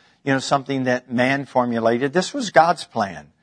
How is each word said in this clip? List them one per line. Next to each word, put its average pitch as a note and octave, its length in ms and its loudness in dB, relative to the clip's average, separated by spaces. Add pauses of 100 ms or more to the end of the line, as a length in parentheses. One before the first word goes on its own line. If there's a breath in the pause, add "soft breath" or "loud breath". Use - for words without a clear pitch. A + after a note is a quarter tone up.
(240 soft breath)
you C#3 100 0
know, C3+ 60 2
something C3+ 440 -2
that B2+ 280 -2
man B2+ 340 0
formulated. A#2+ 680 0
This F3+ 200 -2
was B3+ 180 -6
God's E3 320 4
plan, F2 480 -6 (120)